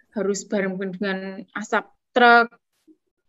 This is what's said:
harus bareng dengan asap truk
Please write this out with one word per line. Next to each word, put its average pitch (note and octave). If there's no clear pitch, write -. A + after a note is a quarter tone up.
harus G3
bareng G3
dengan F#3+
asap G#3
truk A#3